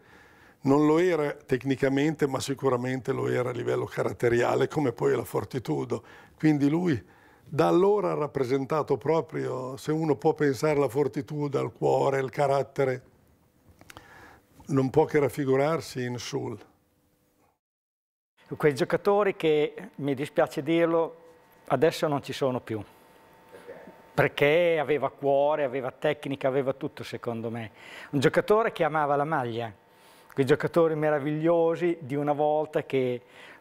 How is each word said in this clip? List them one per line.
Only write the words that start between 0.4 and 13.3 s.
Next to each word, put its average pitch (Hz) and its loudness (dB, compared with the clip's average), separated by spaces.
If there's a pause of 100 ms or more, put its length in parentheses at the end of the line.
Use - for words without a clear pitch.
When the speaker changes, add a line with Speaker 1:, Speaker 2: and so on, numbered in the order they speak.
Speaker 1:
Non 143 6
lo 156 4
era 156 0
tecnicamente, 135 0
ma 131 -2
sicuramente 127 -2
lo 123 -2
era 123 -2
a 123 -6
livello 123 -2
caratteriale, 120 0
come 139 -2
poi 139 0
la 117 -2
Fortitudo. 123 -6 (340)
Quindi 147 4
lui 160 0 (400)
da 156 0
allora 180 2
ha - -2
rappresentato 139 -2
proprio, 135 -4
se - -6
uno 156 0
può 156 2
pensare 147 2
alla 143 4
Fortitudo, 139 -2
al 131 -4
cuore, 135 2
al 131 -4
carattere, 135 0 (1600)